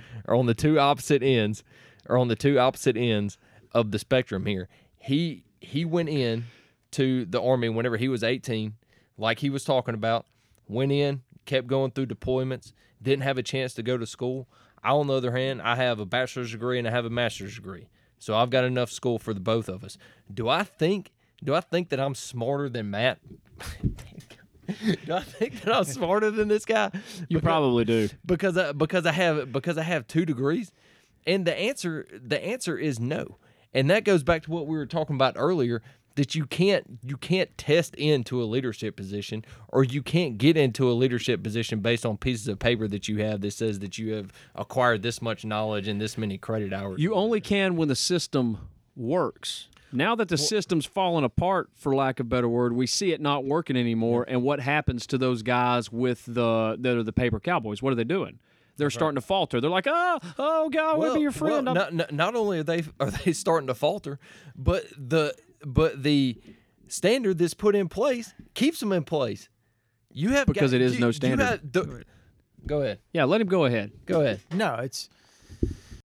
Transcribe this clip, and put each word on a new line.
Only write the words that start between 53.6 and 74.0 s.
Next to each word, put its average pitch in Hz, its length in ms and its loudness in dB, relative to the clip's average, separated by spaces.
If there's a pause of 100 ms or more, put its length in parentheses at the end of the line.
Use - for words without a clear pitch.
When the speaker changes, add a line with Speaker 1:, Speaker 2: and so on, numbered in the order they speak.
Speaker 2:
anymore. 120 500 2
Speaker 1:
Yeah. 127 60 -4
Speaker 2:
And 123 100 2
what 143 160 0
happens 135 480 -2
to 135 100 -2
those 127 260 0
guys 123 480 2
with 120 340 -2
the, 113 540 0
that 123 180 2
are 117 60 0
the 107 100 -4
paper 113 260 0
cowboys? 113 420 -2
What 131 120 0
are - 20 2
they 117 80 0
doing? 165 360 -4 (360)
They're 147 120 0
Speaker 1:
That's 127 80 -2
right. 117 40 -8
Speaker 2:
starting 156 160 2
to 131 60 0
falter. 175 400 0
They're 147 100 0
like, 185 160 0
"Oh, 339 320 2 (180)
oh 311 320 0
God, 311 120 0
I 311 160 2
wanna - 20 0
Speaker 1:
Well, 311 160 2
Speaker 2:
be 311 60 2
your 285 100 2
friend." 302 340 0
Speaker 1:
well, 254 40 0
Speaker 2:
I'm 262 40 0
Speaker 1:
not, 165 200 0
not, 165 180 -2
not 170 240 0
only 208 240 0
are 156 40 -4
they, 165 200 -2 (160)
are 139 120 0
they - 200 0
starting 160 360 0
to 127 60 -2
falter, 147 460 -2 (380)
but - 260 0 (140)
the, 147 360 0 (320)
but 139 380 2
the 139 360 2 (480)
standard 208 520 2
that's 170 160 2
put 208 180 4
in 202 140 2
place 240 460 -2 (220)
keeps 311 260 2
them 208 100 -2
in 175 140 2
place. 123 420 -4 (640)
You 175 200 -2
have 277 160 4
Speaker 2:
Because 143 240 4
Speaker 1:
got, 127 40 4
Speaker 2:
it 123 60 4
is 127 140 4
Speaker 1:
you, 117 40 -2
Speaker 2:
no 120 80 4
Speaker 1:
you 117 60 4
Speaker 2:
standard. - 320 2
Speaker 1:
have 160 260 -2
the, 139 320 -4 (640)
go 147 140 0
ahead. 107 180 -2 (140)
Speaker 2:
Yeah, 147 100 2
let 175 180 4
him 208 60 0
go 175 180 4
ahead. 107 280 0 (120)